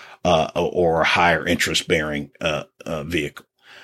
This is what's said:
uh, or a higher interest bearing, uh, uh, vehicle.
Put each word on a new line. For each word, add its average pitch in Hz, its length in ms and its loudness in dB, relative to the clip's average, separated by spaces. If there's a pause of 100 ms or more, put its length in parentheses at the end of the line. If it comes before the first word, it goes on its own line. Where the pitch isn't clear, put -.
(260)
uh, 80 300 4
or 85 460 2
a 76 40 2
higher 87 400 2
interest 85 420 -2
bearing, 76 440 -2 (100)
uh, 76 220 -2 (200)
uh, 78 200 -6
vehicle. 76 420 -6 (380)